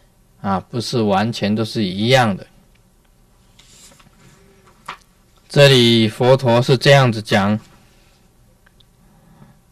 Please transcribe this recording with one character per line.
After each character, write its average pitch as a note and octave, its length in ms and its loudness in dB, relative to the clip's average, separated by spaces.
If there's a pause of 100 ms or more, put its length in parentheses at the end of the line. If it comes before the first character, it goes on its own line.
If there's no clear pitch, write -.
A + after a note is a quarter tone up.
(400)
啊， G2 180 -4
不 - 220 -10
是 A2+ 220 -6
完 G#2 320 -2
全 G2+ 200 -4
都 A2+ 120 -2
是 A2 180 -6
一 G2 240 -4
样 A#2+ 300 0
的。 - 100 -20 (3000)
这 C#3+ 180 4
里 A#2 400 4
佛 B2 300 2
陀 A#2+ 240 0
是 C3 160 0
这 C#3+ 140 2
样 C3+ 200 4
子 G#2+ 100 -8
讲， G#2 380 -2 (2000)